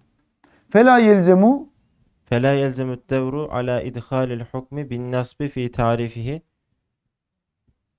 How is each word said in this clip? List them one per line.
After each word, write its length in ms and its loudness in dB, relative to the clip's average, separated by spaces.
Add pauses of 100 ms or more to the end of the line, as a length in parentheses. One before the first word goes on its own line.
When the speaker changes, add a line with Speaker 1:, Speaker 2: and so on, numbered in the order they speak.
(720)
Speaker 1:
Fela 280 6
yelzemu. 680 4 (560)
Speaker 2:
Fela 280 0
yelzemüt 580 -4
devru 420 -4
ala 300 -4
idhalil 580 -6 (120)
hukmi 380 -10
bin 220 -8
nasbi 360 -6
fi 240 -8
tarifihi. 680 -4 (1600)